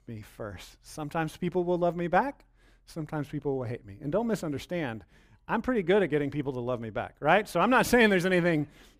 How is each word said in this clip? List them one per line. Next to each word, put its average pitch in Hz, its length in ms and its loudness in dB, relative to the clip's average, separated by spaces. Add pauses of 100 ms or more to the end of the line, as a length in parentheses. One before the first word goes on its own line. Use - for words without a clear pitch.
me 113 140 -12
first." 104 600 -14
Sometimes 156 540 -6
people 180 280 -2
will 175 140 0
love 175 180 0
me 175 100 -4
back. 208 380 0 (400)
Sometimes 151 420 -8
people 143 300 -4
will 131 80 -4
hate 117 200 -8
me. 98 160 -18
And 143 120 -6
don't 226 160 0
misunderstand, 151 760 -6 (440)
I'm 214 140 -2
pretty 247 200 0
good 190 220 4
at 139 60 -2
getting 147 200 0
people 143 220 -4
to 127 80 -6
love 120 200 -2
me 113 100 -8
back, 101 280 -6
right? 175 300 4
So - 100 -2
I'm 175 120 4
not 240 160 6
saying 233 240 6
there's 185 160 2
anything 170 420 2 (320)